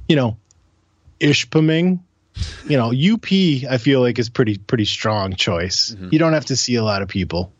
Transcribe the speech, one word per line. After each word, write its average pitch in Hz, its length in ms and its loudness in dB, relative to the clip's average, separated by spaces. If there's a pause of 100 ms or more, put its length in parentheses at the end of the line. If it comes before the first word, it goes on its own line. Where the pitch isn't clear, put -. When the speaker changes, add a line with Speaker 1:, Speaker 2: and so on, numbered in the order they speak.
Speaker 1:
you 165 100 4
know, 117 200 0 (840)
Ishpeming, 160 800 2 (680)
you 147 100 2
know, 113 140 2
U 156 260 2
P, 165 520 0
I 127 100 0
feel 135 240 4
like 123 160 2
is 117 100 -2
pretty, 107 300 0
pretty 110 260 -2
strong 101 500 -2
choice. 92 600 -2
Speaker 2:
Mm-hmm. 92 180 -14
Speaker 1:
You 156 60 4
don't 160 160 2
have 143 120 -2
to 135 100 -4
see 123 180 -2
a 117 100 0
lot 101 160 0
of 98 80 -6
people. 92 520 -4